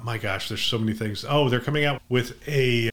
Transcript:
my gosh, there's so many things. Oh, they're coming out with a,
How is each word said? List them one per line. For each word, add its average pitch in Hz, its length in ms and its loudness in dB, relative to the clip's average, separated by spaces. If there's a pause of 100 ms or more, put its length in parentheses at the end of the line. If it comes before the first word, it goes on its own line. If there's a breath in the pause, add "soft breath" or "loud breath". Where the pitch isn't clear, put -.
my 117 160 -6
gosh, 98 320 -4
there's 101 100 -4
so - 180 0
many 110 140 0
things. 107 340 -6
Oh, 143 220 4
they're 123 100 2
coming 147 280 0
out 139 240 -2
with 123 360 -2
a, 123 460 2